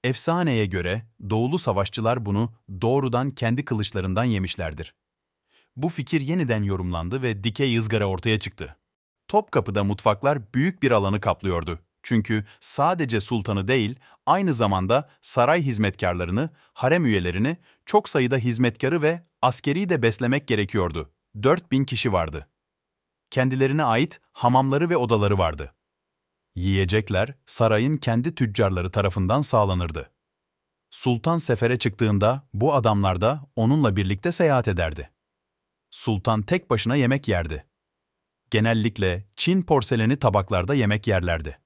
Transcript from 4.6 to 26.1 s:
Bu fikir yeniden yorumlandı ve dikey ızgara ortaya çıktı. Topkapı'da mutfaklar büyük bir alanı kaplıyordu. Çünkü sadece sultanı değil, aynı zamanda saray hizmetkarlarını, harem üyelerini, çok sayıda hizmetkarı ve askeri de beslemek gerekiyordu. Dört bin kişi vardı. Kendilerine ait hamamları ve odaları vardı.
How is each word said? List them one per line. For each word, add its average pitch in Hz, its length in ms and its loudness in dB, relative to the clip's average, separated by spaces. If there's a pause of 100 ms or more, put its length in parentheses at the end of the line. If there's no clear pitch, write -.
Bu 139 120 -4
fikir 156 320 -4
yeniden 135 420 -2
yorumlandı 92 600 -4
ve 107 220 -4
dikey 117 340 0
ızgara 110 280 0
ortaya 98 320 -2
çıktı. - 380 -10 (520)
Topkapı'da 110 560 0
mutfaklar 104 680 0
büyük 170 280 0
bir 135 80 2
alanı 101 300 2
kaplıyordu. 87 580 -2 (240)
Çünkü 110 420 0 (160)
sadece 143 600 -2
sultanı 98 480 -2
değil, 123 300 0 (280)
aynı 180 260 2
zamanda 107 580 2 (100)
saray 147 420 2
hizmetkarlarını, 101 880 -2 (240)
harem 156 320 2
üyelerini, 101 500 0 (300)
çok - 220 2
sayıda 131 280 0
hizmetkarı 123 680 0
ve 165 200 0 (200)
askeri 143 460 0
de 160 140 0
beslemek 123 460 0
gerekiyordu. 92 640 -2 (300)
Dört 165 300 2
bin 135 120 2
kişi 117 280 -2
vardı. 80 360 -4 (840)
Kendilerine 131 540 2
ait 123 360 0 (120)
hamamları 135 580 2
ve 175 60 2
odaları 104 420 2
vardı. 73 360 -2 (800)